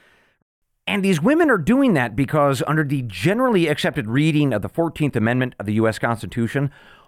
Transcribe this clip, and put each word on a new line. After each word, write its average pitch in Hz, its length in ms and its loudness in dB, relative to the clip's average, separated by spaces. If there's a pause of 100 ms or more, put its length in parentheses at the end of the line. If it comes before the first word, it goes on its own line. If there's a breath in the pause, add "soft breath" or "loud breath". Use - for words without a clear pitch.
(880 soft breath)
And 190 180 -4
these 185 180 2
women 302 260 4
are 226 100 4
doing 240 360 2
that 120 220 -2
because 143 500 0
under 156 160 0
the 139 200 -2
generally 185 640 0
accepted 147 400 -2
reading 143 440 2
of 107 100 -2
the 98 60 -8
fourteenth 160 460 -2
Amendment 123 460 0
of 98 60 -6
the 104 80 -2
U 110 120 2
S 110 120 -2
Constitution, 117 760 -2 (360 soft breath)